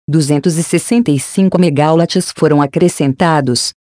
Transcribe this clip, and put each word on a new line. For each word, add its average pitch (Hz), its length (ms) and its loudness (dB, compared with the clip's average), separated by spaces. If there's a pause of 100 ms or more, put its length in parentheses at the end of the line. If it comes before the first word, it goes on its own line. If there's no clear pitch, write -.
duzentos 147 500 0
e 170 40 0
sessenta 233 480 0
e 143 80 0
cinco 190 400 0
megawatts 160 800 0
foram 147 240 2
acrescentados, 143 1080 0 (220)